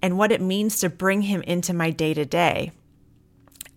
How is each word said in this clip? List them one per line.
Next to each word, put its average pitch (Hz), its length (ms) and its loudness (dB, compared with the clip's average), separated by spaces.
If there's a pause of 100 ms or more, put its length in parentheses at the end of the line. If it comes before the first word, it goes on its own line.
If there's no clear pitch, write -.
and 180 160 0
what 208 140 4
it - 80 2
means 202 400 0
to 180 100 0
bring 196 340 0
him 202 180 -2
into 175 320 -2
my 165 160 0
day-to-day 156 840 0 (1040)